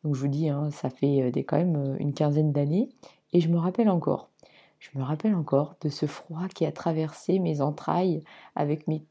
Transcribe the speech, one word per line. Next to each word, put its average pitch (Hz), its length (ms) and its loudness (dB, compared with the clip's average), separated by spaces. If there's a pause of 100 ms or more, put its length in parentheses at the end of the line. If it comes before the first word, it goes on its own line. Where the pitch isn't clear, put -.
Donc 147 100 0
je 127 60 -6
vous 139 80 0
dis, 151 180 0
hein, 147 240 -2
ça 139 180 -4
fait, 139 320 2
euh, 123 100 2
des, 135 120 -2
quand - 140 0
même, 170 180 2
euh, 139 240 -2
une 147 140 -2
quinzaine 147 400 2
d'années. 147 360 2 (440)
Et 175 80 6
je 165 80 2
me 170 80 4
rappelle 185 320 2
encore. - 400 0 (500)
Je - 180 -20
me 135 60 -2
rappelle 156 320 0
encore 147 460 0
de 156 80 0
ce - 160 -2
froid 160 420 -8
qui 165 180 -2
a 151 60 -4
traversé 160 680 -2
mes 160 200 0
entrailles 156 640 0 (320)
avec 151 320 -2
mes 156 240 -2